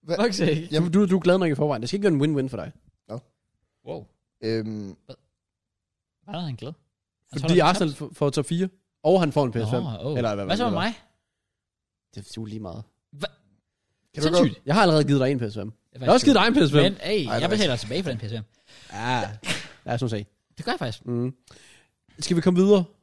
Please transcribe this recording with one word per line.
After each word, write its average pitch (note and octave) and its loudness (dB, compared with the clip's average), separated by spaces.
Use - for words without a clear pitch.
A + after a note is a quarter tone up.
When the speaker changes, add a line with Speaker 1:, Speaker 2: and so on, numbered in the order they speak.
Speaker 1:
Hva-? E3+ -2
Speaker 2:
Fuck A3 0
sake. E3 0
Speaker 3:
Jamen, E3 0
du, G3+ 4
du F3+ 2
er F3+ 2
glad F3 4
nok F3 2
i C#3+ 0
forvejen. C3+ -2
Det A#2+ -8
skal F#3+ -6
ikke G3+ 2
være D3 2
en D3 0
win-win C3+ -4
for B2+ -10
dig. E2 -10
Speaker 1:
Nå. A2+ -10
Speaker 2:
Wow. - -12
Speaker 1:
Øhm. G#2+ -6
Speaker 2:
Hvad? C3 -20
Hvad G3+ -14
er E3 -8
han D#3 -6
glad? C3 -12
Han C3+ -6
Speaker 3:
Fordi D3+ 2
Speaker 2:
tror, D#3+ 4
han - 6
Speaker 3:
Arsenal D#3+ 0
Speaker 2:
tabt. C#3 -12
Speaker 3:
f-, - -20
får C#3+ 0
top C#3+ -4
fire, F3+ -2
og F3+ 4
han D3+ 0
får D3 2
en A#2+ -2
P - -12
S A2+ -2
fem. B2 0
Speaker 2:
Nå, D#3 -6
oh. C3+ -6
Speaker 3:
Eller A2+ 0
hvad, G2+ -6
Speaker 2:
Hvad F#3+ -2
så A3 -2
Speaker 3:
hvad A#3 0
Speaker 2:
med E3+ -2
Speaker 3:
det G#3+ -2
Speaker 2:
mig? - -
Speaker 3:
er G2+ -14
jo A2+ -10
lige A2 -10
meget. G2 -12
Speaker 2:
Hva? C#3+ -10
Speaker 1:
Kan D3+ -6
du D3+ 2
Speaker 2:
Sindssygt. E3+ 4
Speaker 1:
godt - -16
Speaker 3:
Jeg C#3 0
har G3 6
allerede D#3 4
givet C#3 2
dig C3 2
en C3+ -2
P A#2+ -4
S - -16
fem. G#2+ -10
Speaker 2:
Det - -20
er - -20
Speaker 3:
Jeg B2+ -4
har D#3+ 6
også B3 6
givet C#4 6
dig G3 4
en A#3 2
P G#3+ 6
S C3+ 0
fem. D3 8
Speaker 2:
Men, G3 4
hey, F3+ -2
Speaker 1:
Ej, G#2+ -4
Speaker 2:
jeg A#2 0
Speaker 1:
nice. D#3+ 0
Speaker 2:
betaler F#3+ 0
tilbage B2 -6
for E3+ -4
den A#2 -6
P A2 -10
S G#2+ -8
fem. A2 -8
Speaker 3:
Ja, A#2 -2
ja, A#2+ -4
sådan B2+ -2
set. G#2+ -6
Speaker 2:
Det - -16
gør A#3+ -4
jeg - -6
faktisk. A#2+ -8
Speaker 3:
Mhm. A#2+ -4
Skal E3+ -2
vi E3+ 2
komme F3+ 4
videre? G3 6